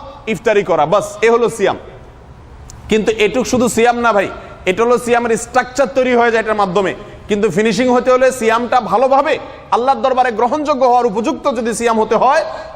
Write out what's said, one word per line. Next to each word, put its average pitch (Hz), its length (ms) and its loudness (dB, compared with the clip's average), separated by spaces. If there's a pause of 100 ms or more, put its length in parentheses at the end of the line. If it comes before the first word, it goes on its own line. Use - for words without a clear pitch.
(260)
ইফতারি 214 360 0
করা, 160 240 2
বাস, 190 360 -2
এ 226 80 4
হলো 233 200 2
সিয়াম। 170 260 -2 (1120)
কিন্তু 214 240 2
এটুক 214 340 0
শুধু 247 220 0
সিয়াম 233 300 2
না 233 140 2
ভাই, 196 160 0 (380)
এটা 185 180 0
হলো 240 140 2
সিয়ামের 233 380 0
স্ট্রাকচার 254 580 -2
তৈরি 254 200 2
হয়ে 233 160 2
যায় 226 140 0
এটার 220 100 -2
মাধ্যমে, 190 400 0 (340)
কিন্তু 208 220 0
ফিনিশিং 214 380 0
হতে 247 240 2
হলে 254 200 4
সিয়ামটা 233 480 0
ভালোভাবে 262 580 2 (320)
আল্লাহর 240 300 0
দরবারে 254 300 2
গ্রহণযোগ্য 262 560 0
হওয়ার 247 200 4
উপযুক্ত 226 500 -2
যদি 226 180 -2
সিয়াম 226 260 0
হতে 214 140 0
হয়, 269 300 2 (320)